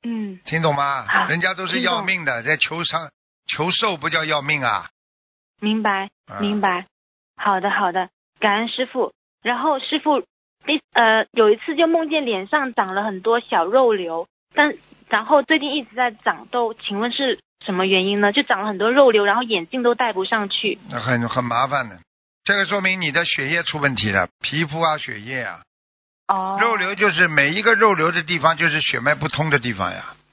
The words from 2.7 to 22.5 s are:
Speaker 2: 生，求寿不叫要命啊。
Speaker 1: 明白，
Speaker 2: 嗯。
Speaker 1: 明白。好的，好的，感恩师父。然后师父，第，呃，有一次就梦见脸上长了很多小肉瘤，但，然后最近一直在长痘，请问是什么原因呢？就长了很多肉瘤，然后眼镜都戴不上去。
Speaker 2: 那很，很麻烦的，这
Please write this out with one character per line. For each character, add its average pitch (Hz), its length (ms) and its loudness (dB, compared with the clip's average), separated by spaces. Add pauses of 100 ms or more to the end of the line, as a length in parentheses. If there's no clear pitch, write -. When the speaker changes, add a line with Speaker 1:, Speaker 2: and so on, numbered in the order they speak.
Speaker 2:
生， 160 260 -4 (360)
求 165 240 -2
寿 190 280 -2
不 147 100 -4
叫 160 160 0
要 151 160 -2
命 139 240 -4
啊。 104 240 -2 (720)
Speaker 1:
明 214 220 0
白， 196 260 0 (240)
Speaker 2:
嗯。 101 80 -8
Speaker 1:
明 208 200 -2
白。 185 260 0 (500)
好 196 240 0
的， 196 100 0
好 196 220 0
的， 185 160 -2 (300)
感 208 180 2
恩 233 120 -2
师 247 180 -4
父。 247 260 -2 (300)
然 240 160 -2
后 277 200 0
师 302 200 -4
父， 294 220 2 (440)
第， 294 160 -2 (140)
呃， 220 380 4
有 214 180 6
一 220 60 6
次 285 200 -6
就 330 100 4
梦 330 220 2
见 302 160 0
脸 202 220 -2
上 269 260 -2
长 190 220 -2
了 196 100 -2
很 196 160 -4
多 226 200 2
小 180 260 0
肉 240 260 4
瘤， 170 340 -4 (280)
但， 294 200 4 (340)
然 220 160 0
后 277 180 4
最 320 160 2
近 277 160 -4
一 285 100 -4
直 214 100 -20
在 247 160 0
长 180 360 -4
痘， 233 280 -2
请 202 260 -6
问 240 100 -2
是 247 300 -2 (240)
什 196 100 -4
么 185 120 2
原 190 180 2
因 202 160 0
呢？ 202 120 4
就 277 100 2
长 208 180 0
了 214 80 -4
很 202 80 -4
多 208 140 0
肉 262 200 8
瘤， 214 140 4
然 202 120 2
后 247 60 0
眼 208 260 -4
镜 262 140 -4
都 240 120 4
戴 233 180 -2
不 190 140 -2
上 208 240 -2
去。 - 280 -4 (100)
Speaker 2:
那 127 120 -8
很， 120 280 0
很 127 160 -2
麻 120 220 0
烦 131 220 -2
的， 92 100 -18 (460)
这 202 120 2